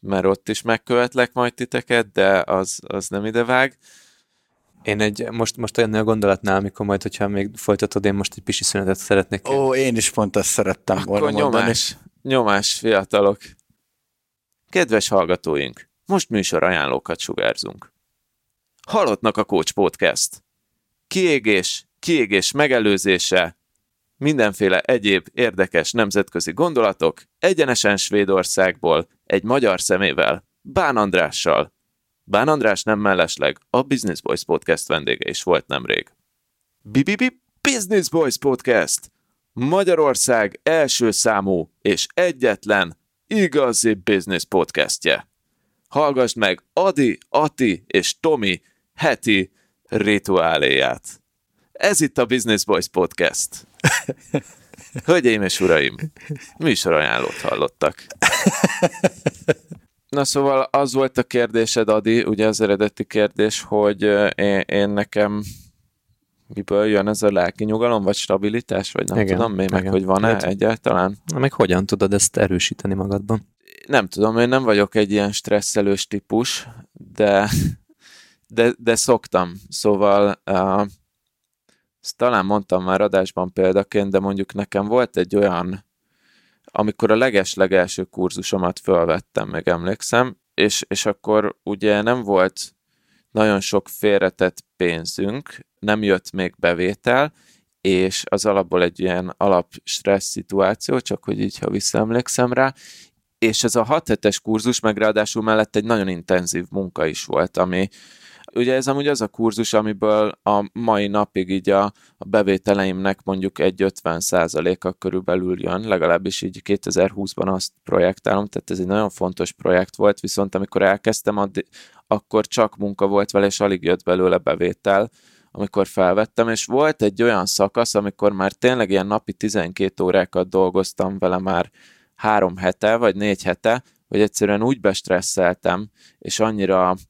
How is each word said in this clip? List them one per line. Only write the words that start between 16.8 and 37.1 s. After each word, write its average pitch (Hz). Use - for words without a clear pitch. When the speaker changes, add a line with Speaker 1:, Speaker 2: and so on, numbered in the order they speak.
Speaker 1:
sugárzunk. -
Halottnak 117
a 107
Coach 85
Podcast. -
Kiégés, 117
kiégés 107
megelőzése, 101
mindenféle 107
egyéb 101
érdekes 92
nemzetközi 98
gondolatok 110
egyenesen 151
Svédországból, 92
egy 95
magyar 113
szemével, 90
Bán 139
Andrással. 87
Bán 101
András 120
nem 107
mellesleg 85
a 123
Business 127
Boys -
Podcast 80
vendége -
is -
volt 85
nemrég. 62
Bi-bi-bi 190